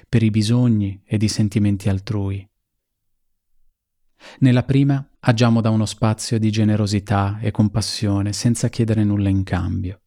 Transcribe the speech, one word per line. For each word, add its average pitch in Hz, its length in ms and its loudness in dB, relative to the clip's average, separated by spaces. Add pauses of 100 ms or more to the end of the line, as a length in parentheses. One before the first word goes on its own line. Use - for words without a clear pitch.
per 117 140 2
i 110 80 2
bisogni 107 760 0
ed 107 180 -2
i 107 60 2
sentimenti 104 600 0
altrui. 98 600 -4 (1900)
Nella 127 240 4
prima 139 560 0
agiamo 117 420 2
da 113 100 0
uno 110 160 0
spazio 110 520 -2
di 107 140 0
generosità 104 880 0
e 107 100 -4
compassione 101 840 -2
senza 120 360 0
chiedere 110 340 0
nulla 101 260 0
in 98 140 2
cambio. 92 640 -6